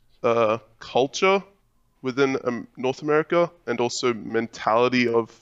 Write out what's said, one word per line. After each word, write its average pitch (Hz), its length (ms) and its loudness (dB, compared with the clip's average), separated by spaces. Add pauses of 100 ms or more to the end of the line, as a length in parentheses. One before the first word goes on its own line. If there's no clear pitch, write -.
(240)
uh, 117 340 2 (220)
culture 190 600 0 (640)
within, 135 400 0
um, 120 240 -4 (100)
North 131 260 -4
America 160 460 0 (200)
and 120 100 -2
also 120 340 -2
mentality 117 920 0
of 117 200 0 (160)